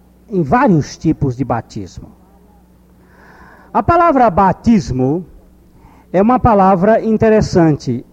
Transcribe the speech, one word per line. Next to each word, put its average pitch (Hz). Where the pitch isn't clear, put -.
em 190
vários 160
tipos 143
de 135
batismo. 113
A 226
palavra 330
batismo 165
é 180
uma 233
palavra 196
interessante. 185